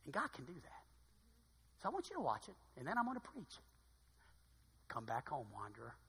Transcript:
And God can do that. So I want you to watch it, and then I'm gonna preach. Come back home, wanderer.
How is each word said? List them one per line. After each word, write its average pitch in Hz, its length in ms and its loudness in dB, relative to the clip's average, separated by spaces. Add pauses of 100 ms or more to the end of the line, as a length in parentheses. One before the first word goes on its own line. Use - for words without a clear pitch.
And 139 80 -4
God 262 180 4
can 131 120 -8
do 175 100 -8
that. - 300 -12 (960)
So 196 60 4
I 214 40 4
want 381 180 0
you 392 60 -2
to 294 60 2
watch 123 260 4
it, 190 60 -10 (240)
and 123 100 -2
then 208 100 4
I'm 240 80 6
gonna 247 140 0
preach. - 320 -8 (1400)
Come 113 160 -2
back 117 240 2
home, 131 260 0
wanderer. 110 400 -6 (140)